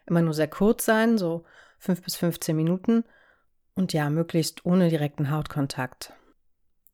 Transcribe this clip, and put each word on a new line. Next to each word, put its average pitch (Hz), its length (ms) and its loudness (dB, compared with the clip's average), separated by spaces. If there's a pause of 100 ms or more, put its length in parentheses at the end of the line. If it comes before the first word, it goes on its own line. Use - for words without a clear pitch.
immer 170 160 2
nur 160 120 0
sehr 151 140 0
kurz 214 380 0
sein, 226 320 4
so 170 260 -4 (360)
fünf - 220 -2
bis - 140 -8
fünfzehn 165 400 -2
Minuten, 185 480 0 (720)
und 185 160 -2
ja, 147 180 0
möglichst 165 560 -2
ohne 175 240 4
direkten 147 420 -2
Hautkontakt. 139 840 -6 (800)